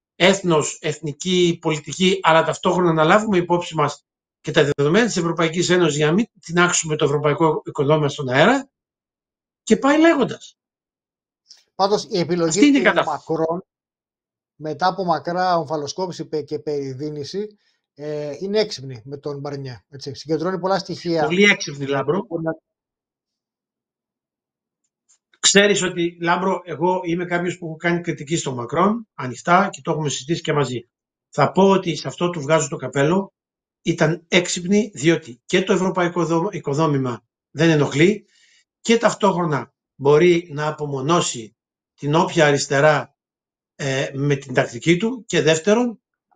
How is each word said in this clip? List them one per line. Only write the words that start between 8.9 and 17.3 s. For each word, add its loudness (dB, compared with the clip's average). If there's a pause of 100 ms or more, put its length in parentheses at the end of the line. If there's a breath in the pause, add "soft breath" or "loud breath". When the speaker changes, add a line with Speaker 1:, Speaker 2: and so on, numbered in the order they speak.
Speaker 1:
και 2
πάει 2
λέγοντας. 0 (1160 soft breath)
Speaker 2:
Πάντως, 0
η -2
επιλογή 0
Speaker 1:
Αυτή 4
είναι 6
η 4
Speaker 2:
του 2
Speaker 1:
κατάσταση. 0
Speaker 2:
Μακρόν, -2 (880)
μετά -4
από -2
μακρά 0
ομφαλοσκόπηση -6
πε-, -4
και -8
περιδίνηση, -8 (360)